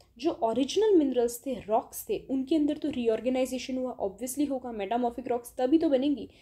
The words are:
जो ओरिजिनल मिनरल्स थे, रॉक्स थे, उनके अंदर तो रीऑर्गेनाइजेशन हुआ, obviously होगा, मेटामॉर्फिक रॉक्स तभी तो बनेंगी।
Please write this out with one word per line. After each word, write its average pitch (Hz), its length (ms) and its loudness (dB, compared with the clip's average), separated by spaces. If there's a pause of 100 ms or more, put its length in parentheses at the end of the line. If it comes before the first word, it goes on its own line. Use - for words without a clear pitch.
(180)
जो 285 260 -2
ओरिजिनल 277 520 2
मिनरल्स 247 500 2
थे, 269 80 -4
रॉक्स 208 560 -4
थे, - 200 -4
उनके 269 260 0
अंदर 294 220 2
तो 302 120 -4
रीऑर्गेनाइजेशन 254 880 -2
हुआ, 254 200 -6
obviously 262 520 -4
होगा, 254 220 -6
मेटामॉर्फिक 233 560 -2
रॉक्स 240 300 -4
तभी 262 200 4
तो 320 120 4
बनेंगी। 269 400 2 (120)